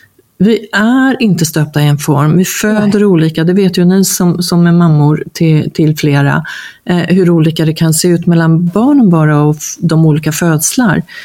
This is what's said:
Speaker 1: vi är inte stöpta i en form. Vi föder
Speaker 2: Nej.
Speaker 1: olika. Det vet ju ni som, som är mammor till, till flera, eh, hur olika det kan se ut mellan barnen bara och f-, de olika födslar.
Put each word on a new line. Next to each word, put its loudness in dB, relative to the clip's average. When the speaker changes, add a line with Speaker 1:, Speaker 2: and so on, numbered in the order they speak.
Speaker 1:
vi 0
är 0
inte 0
stöpta -2
i 2
en 0
form. 0
Vi 2
föder -2
Speaker 2:
Nej. 2
Speaker 1:
olika. 0
Det 0
vet 0
ju 2
ni 2
som, -2
som 0
är 2
mammor 2
till, 0
till 0
flera, 0
eh, -2
hur 0
olika 0
det 0
kan 0
se 0
ut 0
mellan 2
barnen 2
bara 2
och 2
f-, -12
de 0
olika 0
födslar. -2